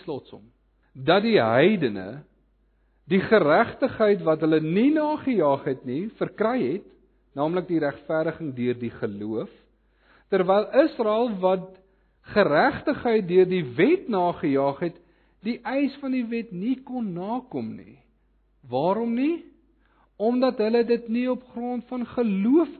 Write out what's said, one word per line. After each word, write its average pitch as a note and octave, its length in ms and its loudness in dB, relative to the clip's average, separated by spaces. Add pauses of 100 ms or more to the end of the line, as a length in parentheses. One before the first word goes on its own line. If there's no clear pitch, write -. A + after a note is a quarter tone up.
slotsom? B2 400 -12 (500)
Dat D#3+ 300 2
die A3 160 6
heidene B2 840 2 (840)
die F#3 140 2
geregtigheid G3+ 1040 2
wat D#3+ 180 0
hulle D#3+ 200 2
nie G3 320 2
nagejaag C4 720 0
het C3+ 200 -6
nie, C#3 240 -6
verkry A3 520 -4
het, F#3 260 -4 (480)
naamlik D#3+ 320 -2
die E3+ 120 -2
regverdiging D#3 760 -4
deur B2 220 -2
die A#2+ 140 -8
geloof, G#2+ 600 -8 (800)
terwyl G3 420 2
Israel A#3+ 640 2
wat F#3 300 0 (580)
geregtigheid G#3+ 1000 2
deur F3+ 220 6
die F3+ 140 0 (120)
wet C4 340 2
nagejaag D#3 760 0
het, - 140 -8 (440)
die A3+ 220 -4
eis C4+ 320 -2
van C4 160 -6
die B3 160 -2
wet A#3 240 -6
nie A3 320 -4
kon A#3+ 280 -8
nakom F3 640 -8
nie. G2 220 -20 (640)
Waarom F#3 540 -2
nie? D#4 240 -2 (800)
Omdat B3 420 0
hulle A3+ 240 2
dit A#3 240 -2
nie A#3+ 200 -2
op B3+ 140 -4
grond A#3+ 460 -10
van B3 160 -6
geloof A#3 640 2 (100)